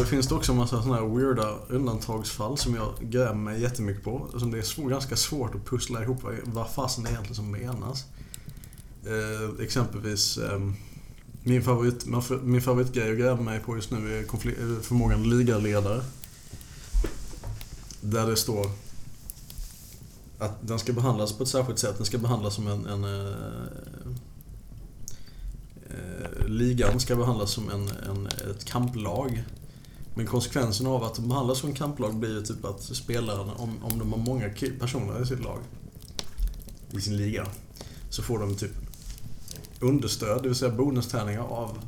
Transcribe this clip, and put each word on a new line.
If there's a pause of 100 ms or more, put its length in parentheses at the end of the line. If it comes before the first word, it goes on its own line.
finns
det
också
en
massa
såna
här
weirda (140)
undantagsfall
som
jag
grämer (180)
mig
jättemycket
på. (120)
Som
det
är
sv-,
ganska
svårt
att
pussla
ihop
vad, (100)
vad
fasen
det
egentligen
som
menas. (1000)
Eh,
exempelvis,
ehm, (720)
min
favorit-,
min
fa-,
min
favoritgrej
att
gräma
mig
på
just
nu
är
konfli-, (140)
eh,
förmågan
ligaledare. (2000)
Där
det
står (1700)
att
den
ska
behandlas
på
ett
särskilt
sätt.
Den
ska
behandlas
som
en...
en,
eh, (2500)
eh,
ligan
ska
behandlas
som
en, (200)
en,
ett
kamplag. (720)
Men
konsekvensen
av
att
de
behandlas
som
en
kamplag
blir
ju
typ
att
spelarna,
om,
om
de
har
många
ki-,
personer
i
sitt
lag, (1300)
i
sin
liga, (640)
så
får
de
typ (1080)
understöd,
det
vill
säga
bonustärningar
av (100)